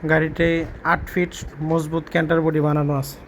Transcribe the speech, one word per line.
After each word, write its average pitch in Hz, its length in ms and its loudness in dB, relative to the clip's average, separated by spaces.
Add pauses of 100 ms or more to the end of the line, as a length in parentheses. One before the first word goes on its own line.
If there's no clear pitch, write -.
(120)
গাড়িতে 160 340 2 (480)
আট 160 100 -2 (100)
ফিট 180 180 0 (380)
মজবুত 160 440 0
ক্যান্টার 165 320 2
বডি 156 220 2
বানানো 147 340 2
আছে। - 160 -8 (100)